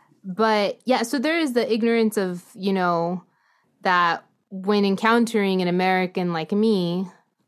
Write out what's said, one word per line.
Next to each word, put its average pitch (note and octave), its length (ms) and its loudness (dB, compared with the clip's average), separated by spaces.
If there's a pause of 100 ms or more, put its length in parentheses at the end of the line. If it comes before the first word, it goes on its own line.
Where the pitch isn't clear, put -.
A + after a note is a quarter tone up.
(240)
but G#3 600 -2
yeah, A#3 180 0
so A#3 160 -4
there D#4 200 -2
is D4+ 140 -2
the A#3 200 0
ignorance A#3 440 0
of, F3+ 260 -4 (120)
you F#3+ 180 -4
know, F3 500 -2 (600)
that F3 420 2 (260)
when G3 340 0
encountering G3+ 760 2
an F3 60 0
American F3+ 640 0
like D#3+ 200 -6
me, F#3+ 540 0 (420)